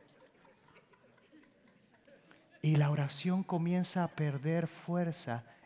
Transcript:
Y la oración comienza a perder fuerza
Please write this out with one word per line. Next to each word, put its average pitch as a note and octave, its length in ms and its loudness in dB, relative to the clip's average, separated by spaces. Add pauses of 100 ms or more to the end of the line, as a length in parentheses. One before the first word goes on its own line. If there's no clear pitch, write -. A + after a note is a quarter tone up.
(2500)
Y D#3 140 4
la D3 160 4
oración F3+ 520 0
comienza F3 600 0
a E3 60 -2
perder D#3 580 -2
fuerza E3 760 -4 (200)